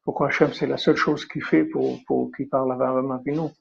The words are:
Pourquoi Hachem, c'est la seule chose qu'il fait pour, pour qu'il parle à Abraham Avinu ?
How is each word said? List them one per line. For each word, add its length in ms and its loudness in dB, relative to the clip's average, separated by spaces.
Pourquoi 260 0
Hachem, 260 2
c'est 140 -2
la 100 -2
seule 180 4
chose 300 0
qu'il 180 -8
fait 220 4
pour, 400 -2
pour 260 0
qu'il 180 -8
parle 220 0
à 40 -2
Abraham 360 0
Avinu ? 380 -2